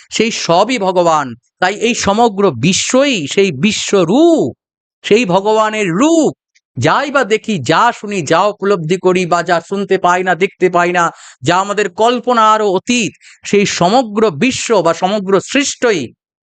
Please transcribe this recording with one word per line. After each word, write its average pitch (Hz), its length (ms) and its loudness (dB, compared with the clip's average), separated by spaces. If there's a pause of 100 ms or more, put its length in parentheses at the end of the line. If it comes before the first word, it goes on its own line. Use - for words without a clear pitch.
(140)
সেই 220 180 0
সবই 208 460 0
ভগবান। 170 560 0 (260)
তাই 190 160 0
এই 214 200 -2
সমগ্র 202 560 0
বিশ্বই 190 760 0
সেই 196 240 0
বিশ্বরূপ, 202 1000 2 (500)
সেই 233 220 2
ভগবানের 214 640 0
রূপ। 269 440 2 (440)
যাই 202 340 0
বা 269 120 0
দেখি, 208 360 -2
যা 170 360 2
শুনি, 208 260 -8
যা 160 220 2
উপলব্ধি 190 580 -2
করি 180 240 2
বা 170 180 0
যা 170 260 0
শুনতে 196 280 -2
পাই 180 260 0
না, 185 120 0
দেখতে 185 340 -2
পাই 175 220 0
না, 170 200 0 (300)
যা 170 180 0
আমাদের 202 300 -2
কল্পনারও 220 840 0
অতীত, 202 400 -2 (340)
সেই 202 200 2
সমগ্র 214 680 0
বিশ্ব 208 500 -2
বা 165 120 2
সমগ্র 190 460 0
সৃষ্টই 226 760 -2 (280)